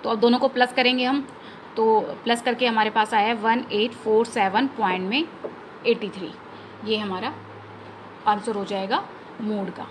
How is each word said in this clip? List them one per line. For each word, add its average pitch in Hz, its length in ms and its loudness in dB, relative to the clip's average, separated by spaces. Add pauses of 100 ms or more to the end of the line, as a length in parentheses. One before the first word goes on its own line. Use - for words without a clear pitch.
तो 226 60 -2
अब 226 100 0
दोनों 240 180 6
को 262 100 4
plus 247 240 2
करेंगे 254 320 4
हम, 277 240 0 (480)
तो 220 240 6
प्लस 233 420 -2
करके 247 240 2
हमारे 220 240 4
पास 214 240 2
आया 220 200 4
वन 226 380 2
eight 220 200 2
four 220 340 4
seven 208 400 2
point 185 440 0
में 277 140 2 (640)
एटी 214 220 2
थ्री। 180 220 -8 (540)
ये 214 120 0
हमारा 208 380 -4 (920)
answer 208 280 0
हो 202 100 -2
जाएगा 202 400 -2 (360)
mood 208 300 -2
का। - 200 -12